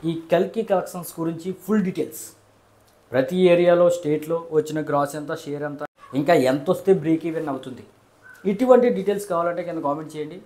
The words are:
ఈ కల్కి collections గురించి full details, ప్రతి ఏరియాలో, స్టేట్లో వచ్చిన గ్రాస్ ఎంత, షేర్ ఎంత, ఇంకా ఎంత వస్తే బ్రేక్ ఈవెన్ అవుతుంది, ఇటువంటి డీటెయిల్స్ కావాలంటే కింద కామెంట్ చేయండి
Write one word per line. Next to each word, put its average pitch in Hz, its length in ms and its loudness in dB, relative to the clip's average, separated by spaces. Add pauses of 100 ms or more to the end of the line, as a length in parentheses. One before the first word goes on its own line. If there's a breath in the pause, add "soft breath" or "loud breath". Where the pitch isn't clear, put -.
ఈ 160 60 -4 (180)
కల్కి 202 380 0
collections 175 480 -4
గురించి 165 320 -6 (140)
full 208 240 2
details, - 360 -8 (880)
ప్రతి 156 260 0 (140)
ఏరియాలో, 175 340 6 (120)
స్టేట్లో 151 400 -2 (180)
వచ్చిన 156 320 0
గ్రాస్ 143 320 0
ఎంత, 151 140 -8 (100)
షేర్ 143 240 -8
ఎంత, 147 160 -10 (360)
ఇంకా 151 140 2 (180)
ఎంత 143 220 -2
వస్తే 185 180 0 (120)
బ్రేక్ 160 260 0
ఈవెన్ 160 220 -6
అవుతుంది, 131 320 -10 (640)
ఇటువంటి 240 420 4 (100)
డీటెయిల్స్ 190 320 -2
కావాలంటే 170 380 -2
కింద 160 180 -6
కామెంట్ 147 300 -4
చేయండి 151 300 -10